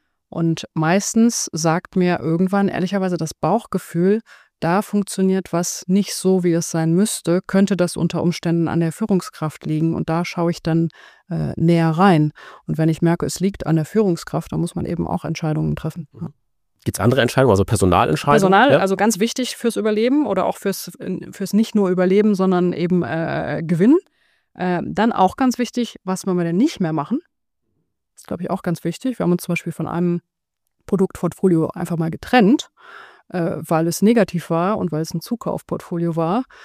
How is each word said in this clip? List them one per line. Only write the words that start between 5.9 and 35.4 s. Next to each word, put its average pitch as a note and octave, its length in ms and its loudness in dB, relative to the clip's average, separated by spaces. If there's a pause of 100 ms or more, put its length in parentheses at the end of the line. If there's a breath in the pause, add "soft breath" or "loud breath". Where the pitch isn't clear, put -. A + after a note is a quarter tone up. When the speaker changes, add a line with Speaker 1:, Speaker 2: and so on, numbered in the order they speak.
Speaker 1:
so, F#3 280 2
wie F3 100 2
es E3 180 -2
sein E3 220 0
müsste, F3+ 520 0
könnte G3 320 2
das F3 200 -2
unter E3+ 260 -2
Umständen E3+ 440 0
an E3+ 120 0
der E3 120 0
Führungskraft - 760 -4
liegen. D#3 280 0
Und E3 160 -4
da E3 160 -2
schaue E3+ 260 -2
ich - 120 -10
dann, E3 260 0 (400 loud breath)
äh, D#3+ 260 -4
näher E3 360 4
rein. D#3+ 400 4 (360 loud breath)
Und D#3 100 -4
wenn D#3+ 120 2
ich D#3+ 120 -2
merke, E3+ 240 2
es - 140 -6
liegt G3 260 -4
an D#3+ 100 2
der D#3 100 0
Führungskraft, F3+ 680 -2
dann D#3 80 -4
muss E3+ 160 -4
man E3+ 100 -4
eben E3+ 220 -4
auch - 180 -4
Entscheidungen D#3 500 -2
treffen. D#3 380 -8
Speaker 2:
Mhm. - 160 -12 (540)
Gibt's - 160 -4
andere B2 220 2
Entscheidungen, B2 300 4
also G2 140 4
Personalentscheidungen? A2+ 720 2
Speaker 1:
Personal, G3 340 4
Speaker 2:
Ja. D3 40 6
Speaker 1:
also F#3+ 180 0
ganz G3+ 240 0
wichtig A#3 380 -2
fürs A#3 180 -2
Überleben A3 520 0
oder F#3 180 0
auch - 120 -2
fürs, - 340 -6 (400)
fürs - 220 -6
nicht A3 200 2
nur G3+ 160 2
Überleben, F#3+ 460 4
sondern F3+ 380 2
eben, F3 280 0
äh, D#3 640 -4
Gewinn. F3+ 320 4 (560)
Äh, F3+ 320 -2
dann G3 260 0
auch F#3 240 2
ganz B3+ 220 0
wichtig, A#3+ 460 -4
was F#3 240 -6
wollen F3+ 100 0
wir F3 60 0
denn E3+ 140 0
nicht C#4+ 220 2
mehr D#3+ 140 -2
machen? D#3 260 -4 (960)
Das - 80 -20
ist, - 60 -20
glaub F#3 120 -8
ich, F3+ 100 -8
auch G3 120 -6
ganz E3+ 220 -6
wichtig. A3+ 340 -6
Wir - 60 -4
haben F3 80 2
uns F3 120 0
zum F3 100 -6
Beispiel E3+ 200 -6
von - 140 -8
einem F3 340 -2 (640)
Produktportfolio F3+ 880 0
einfach F3 240 -6
mal D#3+ 140 -2
getrennt, A#3+ 580 2 (600 loud breath)
äh, E3 280 -4
weil D#3+ 300 0
es E3+ 160 0
negativ G3+ 480 2
war F3 260 0
und F3 140 -4
weil D#3 100 -4
es E3 120 -6
ein E3 80 -6
Zukaufportfolio - 920 -4